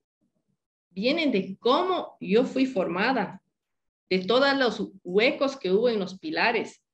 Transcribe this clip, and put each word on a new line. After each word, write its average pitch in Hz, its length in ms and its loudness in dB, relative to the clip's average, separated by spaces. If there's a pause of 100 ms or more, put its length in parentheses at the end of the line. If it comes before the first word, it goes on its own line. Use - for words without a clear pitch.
(920)
vienen 269 420 0
de 190 260 -2
cómo 339 600 0
yo 202 240 2
fui 262 220 0
formada, 185 760 -2 (680)
de 185 100 0
todos 262 380 2
los 233 340 -2 (120)
huecos 262 540 0
que 185 140 -4
hubo 226 180 4
en 220 100 0
los 185 200 -8
pilares 170 600 -2 (120)